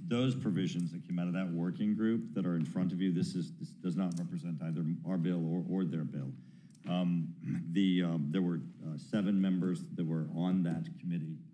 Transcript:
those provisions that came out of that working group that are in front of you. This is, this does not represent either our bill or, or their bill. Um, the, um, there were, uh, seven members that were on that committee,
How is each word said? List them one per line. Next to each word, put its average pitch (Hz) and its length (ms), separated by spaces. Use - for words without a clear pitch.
those 123 260
provisions 87 580
that 87 140
came 87 120
out 87 100
of 87 60
that 92 180
working 90 420
group 113 400
that 95 100
are 87 120
in 80 80
front 87 280
of 87 80
you. 95 120
This - 240
is, 82 220
this - 100
does 87 280
not 92 220
represent 85 460
either 80 200
our 92 80
bill 85 300
or, 85 240
or 92 140
their 80 200
bill. 67 280
Um, 87 460
the, 92 300
um, 82 280
there 92 120
were, 87 180
uh, 78 120
seven 98 440
members 92 440
that 87 120
were 80 280
on 92 300
that 82 240
committee, 80 380